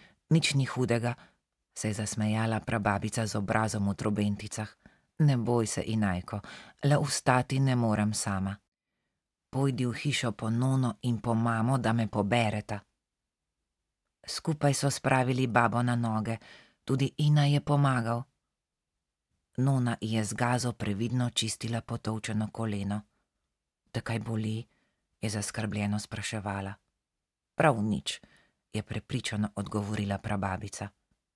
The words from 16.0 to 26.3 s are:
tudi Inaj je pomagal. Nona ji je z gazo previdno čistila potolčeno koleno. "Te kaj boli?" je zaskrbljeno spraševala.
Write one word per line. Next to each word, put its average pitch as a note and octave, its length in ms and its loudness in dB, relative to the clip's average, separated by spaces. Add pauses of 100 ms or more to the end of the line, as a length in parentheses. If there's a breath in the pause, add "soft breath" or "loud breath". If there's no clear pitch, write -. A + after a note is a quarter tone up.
tudi C3+ 320 0
Inaj D3 360 4
je C#3+ 80 4
pomagal. B2+ 640 2 (1300)
Nona B2+ 440 2
ji A2 120 -4
je A2 120 2
z G#2 100 -6
gazo A#2+ 380 0
previdno A#2+ 580 -2
čistila A2+ 500 -4
potolčeno A2 680 -4
koleno. G#2 500 -4 (920)
"Te A#2+ 80 -4
kaj A2+ 180 -4
boli?" A2 480 -4 (540)
je A2 100 -2
zaskrbljeno G#2 680 -2
spraševala. G2+ 760 -6 (800)